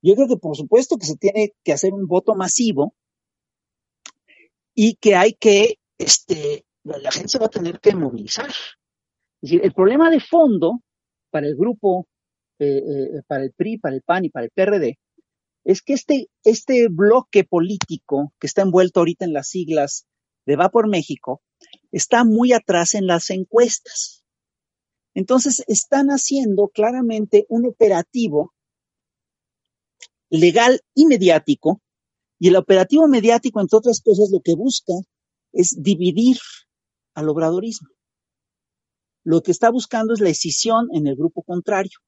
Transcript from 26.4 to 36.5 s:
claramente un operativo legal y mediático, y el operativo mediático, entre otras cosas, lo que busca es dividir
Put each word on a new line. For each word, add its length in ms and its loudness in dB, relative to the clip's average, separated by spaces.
claramente 800 0
un 180 -2
operativo 880 0
legal 500 4
y 100 6
mediático, 760 2
y 80 4
el 80 6
operativo 520 4
mediático, 520 2
entre 180 2
otras 240 2
cosas, 300 2
lo 100 0
que 140 0
busca 380 -6
es 260 0
dividir 600 0